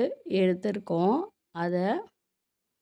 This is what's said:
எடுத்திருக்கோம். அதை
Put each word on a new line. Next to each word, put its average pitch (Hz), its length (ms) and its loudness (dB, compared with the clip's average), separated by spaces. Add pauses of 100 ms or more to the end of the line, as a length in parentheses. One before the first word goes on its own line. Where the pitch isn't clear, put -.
(340)
எடுத்திருக்கோம். 190 840 0 (360)
அதை 175 300 -2 (960)